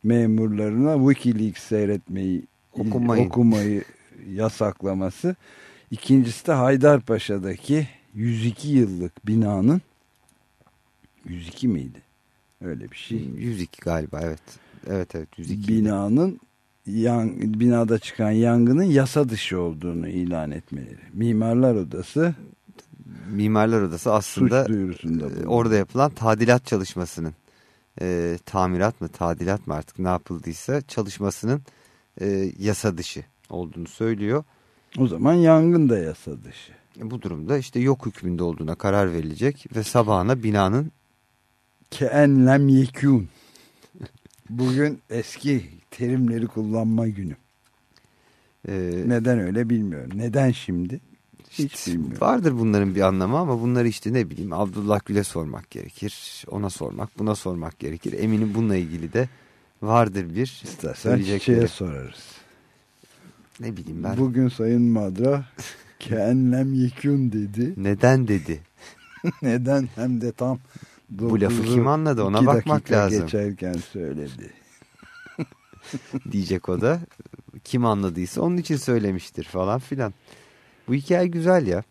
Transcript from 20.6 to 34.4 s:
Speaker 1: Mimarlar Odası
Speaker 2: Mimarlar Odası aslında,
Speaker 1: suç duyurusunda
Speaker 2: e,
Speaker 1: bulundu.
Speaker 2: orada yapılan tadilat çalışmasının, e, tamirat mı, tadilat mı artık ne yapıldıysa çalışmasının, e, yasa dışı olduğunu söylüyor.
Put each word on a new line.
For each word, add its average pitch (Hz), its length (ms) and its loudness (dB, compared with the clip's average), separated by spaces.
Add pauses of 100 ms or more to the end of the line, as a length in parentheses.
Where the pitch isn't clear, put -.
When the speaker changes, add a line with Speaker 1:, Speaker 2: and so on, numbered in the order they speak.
Speaker 1:
Mimarlar 117 600 2
Odası 107 600 -2 (1000)
Speaker 2:
Mimarlar 107 500 2
Odası 87 300 -2
aslında, 123 520 2
Speaker 1:
suç 110 80 -2
duyurusunda 85 540 -4
Speaker 2:
e, 69 40 -6
Speaker 1:
bulundu. - 180 -8
Speaker 2:
orada 117 280 4
yapılan 127 380 2
tadilat 113 520 4
çalışmasının, 90 680 -4 (680)
e, 87 460 -2
tamirat 92 540 0
mı, 85 80 -6
tadilat 87 580 -4
mı 80 80 -6
artık - 240 -10
ne 92 100 -2
yapıldıysa 90 720 -4
çalışmasının, 107 840 -4 (580)
e, 98 380 -2
yasa 98 400 -2
dışı - 260 -12 (260)
olduğunu 85 380 -10
söylüyor. 113 560 -2 (540)